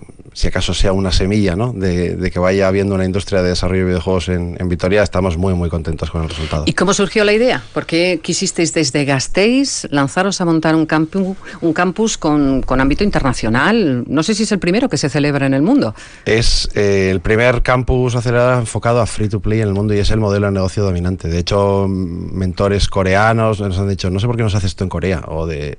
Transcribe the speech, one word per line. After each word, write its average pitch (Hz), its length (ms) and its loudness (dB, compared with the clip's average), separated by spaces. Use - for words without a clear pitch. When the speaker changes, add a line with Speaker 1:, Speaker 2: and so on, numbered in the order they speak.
Speaker 1:
si - 160 -2
acaso 90 260 -2
sea 95 200 2
una 95 180 0
semilla, 98 440 2
¿no? 117 180 -2
de, 90 420 -2
de 90 160 -4
que - 80 -4
vaya 95 300 2
habiendo 98 260 0
una 92 100 0
industria 95 380 -2
de 90 60 2
desarrollo 92 320 0
de 92 60 0
videojuegos 90 420 0
en, 87 300 -4
en 90 100 -4
Vitoria, 92 340 2
estamos 92 340 0
muy, 92 160 0
muy 87 160 -2
contentos 80 400 -6
con 82 140 -4
el 80 60 -6
resultado. 76 360 -6
Speaker 2:
¿Y 156 80 0
cómo 185 200 0
surgió 208 300 0
la 208 100 2
idea? 220 280 2
¿Por 151 120 -4
qué 175 380 0
quisisteis 170 500 -2
desde 147 320 0
Gasteiz 208 840 0
lanzaros 175 500 0
a 180 40 0
montar 160 300 2
un 156 120 2
campu-, 165 480 0
un 165 120 0
campus 185 440 0
con, 143 460 2
con 131 160 0
ámbito 135 240 2
internacional? 143 1040 0
No 139 160 0
sé 214 100 0
si 208 100 0
es 208 100 -2
el 196 60 0
primero 180 300 0
que 151 80 -2
se 147 120 -2
celebra 143 360 0
en 135 80 2
el 135 80 2
mundo. 180 320 2
Speaker 1:
Es, - 480 2
eh, 98 380 2
el 92 80 0
primer 117 420 2
campus 127 540 2
acelerado 123 440 2
enfocado 117 420 0
a 110 40 2
free 107 240 -2
to 104 100 -2
play 107 220 0
en 107 60 0
el 98 80 0
mundo 107 180 0
y 101 60 2
es 101 100 4
el 110 100 4
modelo 101 280 2
de 98 60 0
negocio 95 300 0
dominante. 90 440 -2
De 85 100 -2
hecho, 98 500 2
mentores 92 1000 -2
coreanos 107 720 2
nos 98 180 -2
han 98 120 0
dicho, 95 200 -2
"No 92 100 -2
sé 107 60 -2
por 120 120 -2
qué 117 40 -2
no 110 80 0
se 101 80 0
hace 92 60 0
esto 98 200 -4
en 92 60 -2
Corea", 85 380 -2
o 80 180 -6
de, 73 340 -6